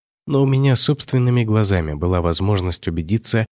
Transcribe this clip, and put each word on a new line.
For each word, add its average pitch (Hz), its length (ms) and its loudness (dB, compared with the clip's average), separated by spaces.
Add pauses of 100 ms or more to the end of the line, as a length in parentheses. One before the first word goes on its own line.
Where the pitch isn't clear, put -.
(280)
«Но 139 160 2
у - 20 2
меня 135 300 2
собственными 123 680 0
глазами 98 500 0
была 87 280 0
возможность 90 640 -2
убедиться, 92 640 -2